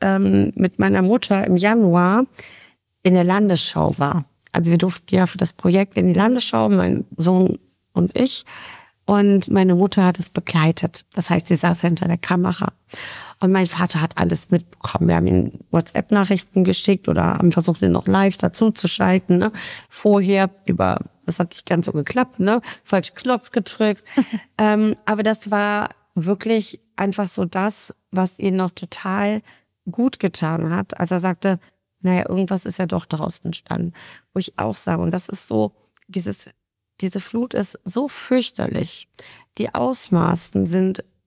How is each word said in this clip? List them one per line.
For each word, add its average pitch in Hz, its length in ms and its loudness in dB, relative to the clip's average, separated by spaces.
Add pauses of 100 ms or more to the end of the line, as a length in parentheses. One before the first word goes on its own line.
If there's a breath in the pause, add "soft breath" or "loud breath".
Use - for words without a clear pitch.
ähm, 196 560 2
mit 185 220 0
meiner 196 240 2
Mutter 196 440 0
im 185 100 4
Januar 196 720 4 (760 loud breath)
in 180 120 4
der 180 100 6
Landesschau 180 760 2
war, 143 260 -2 (280)
also 165 180 2
wir 170 80 4
durften 185 360 -2
ja 185 120 4
für 180 120 -8
das 170 140 -2
Projekt 190 440 0
in 180 120 2
die 180 40 4
Landesschau, 226 560 2
mein 185 360 2 (120)
Sohn 185 420 2 (340)
und 175 260 0
ich, - 260 -2 (600 loud breath)
und 202 440 2
meine 185 280 4
Mutter 185 280 2
hat 180 140 2
es 180 100 -6
begleitet. 165 840 -2
Das - 180 -4
heißt, 170 160 0
sie 175 80 2
saß 170 260 0
hinter 170 280 0
der 170 100 0
Kamera. 180 540 -2 (680 loud breath)
Und 185 140 2
mein 185 160 2
Vater 170 320 -2
hat 165 180 -4
alles 170 320 -2
mitbekommen. - 560 -2
Wir 85 80 4
haben 117 140 2
ihm - 240 2 (180)
WhatsApp-Nachrichten 185 920 0
geschickt 190 440 0
oder 85 140 2 (120)
haben 170 180 4
versucht, 170 300 0
ihn 185 100 4
noch - 160 0
live 196 300 2
dazu 214 340 0
zu - 160 -4
schalten, 185 500 2
ne? 220 140 0 (360 loud breath)
Vorher 196 640 2 (140)
über, 127 400 0 (220)
das 170 120 -6
hat 175 120 -2
nicht - 160 -20
ganz 233 200 0
so - 60 -6
geklappt, 240 480 -4
ne? 208 200 2 (220 loud breath)
Falsch - 320 -2
Knopf - 380 -4
gedrückt. 214 500 -2 (140 loud breath)
<laughs> 269 80 2 (340 loud breath)
Ähm, 214 460 2
aber 214 180 -2
das 214 280 -2
war 208 400 -2 (240)
wirklich 202 680 -2 (160)
einfach 196 320 -4
so 190 160 -4
das, 190 500 -6 (160)
was 185 280 -2
ihn 190 180 -2
noch 185 140 -2
total 202 720 -6 (480 soft breath)
gut 247 280 -2
getan 165 560 -2
hat, 190 240 -6
als 170 120 -2
er 180 100 -2
sagte, 185 400 -2 (400 soft breath)
„Naja, 185 280 2
irgendwas 185 360 -2
ist 190 140 -8
ja 185 80 -2
doch 170 180 -4
daraus 156 400 -6
entstanden.“ 170 480 -6 (400 loud breath)
Wo 190 60 -4
ich - 200 -8
auch 208 180 -4
sage, 170 260 -4
und 165 80 -2
das 180 180 -6
ist - 180 -12
so, 214 260 -2 (360)
dieses, 190 400 -8 (520)
diese 190 200 -6
Flut 240 340 -8
ist - 300 -4
so 254 240 -4
fürchterlich. - 1000 -4 (500 loud breath)
Die - 160 -6
Ausmaßen 190 920 0
sind 185 380 -2 (220)